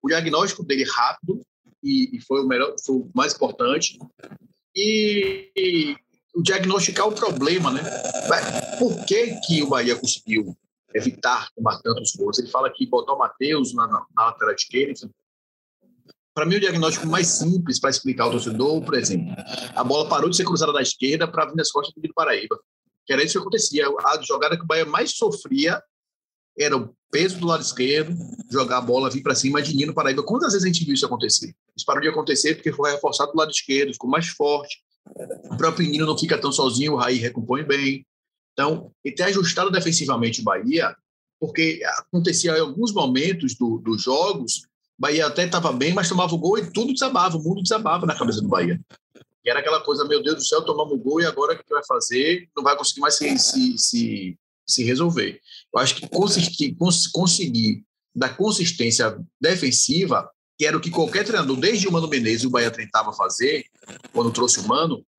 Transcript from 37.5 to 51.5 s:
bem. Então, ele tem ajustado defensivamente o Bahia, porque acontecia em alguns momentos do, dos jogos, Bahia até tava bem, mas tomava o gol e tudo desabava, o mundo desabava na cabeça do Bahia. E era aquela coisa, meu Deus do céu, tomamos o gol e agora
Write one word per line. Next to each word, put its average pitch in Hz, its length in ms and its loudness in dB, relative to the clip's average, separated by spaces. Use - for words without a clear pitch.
bem. 139 440 -2
Então, 156 360 -2
ele 139 100 -6
tem 180 120 0
ajustado 190 440 2
defensivamente 135 720 0
o 113 40 -8
Bahia, 107 520 0
porque 160 440 0
acontecia 170 580 0
em 160 40 4
alguns 165 300 -2
momentos 147 640 0
do, 113 240 0
dos 110 240 -2
jogos, 139 640 -2
Bahia 151 280 2
até 170 200 0
tava 170 260 0
bem, 135 200 2
mas 185 160 2
tomava 175 260 2
o 170 40 0
gol 175 180 2
e 185 140 -4
tudo 240 240 -2
desabava, 190 420 2
o 156 60 -2
mundo 185 200 0
desabava 175 440 0
na 156 100 0
cabeça 110 240 0
do - 80 -2
Bahia. 87 320 0
E 120 60 2
era 127 80 2
aquela 156 240 2
coisa, 147 240 0
meu 147 160 2
Deus 151 140 2
do 143 80 -6
céu, 160 200 2
tomamos 151 300 0
o 131 40 -2
gol 139 220 0
e 175 60 4
agora 151 260 0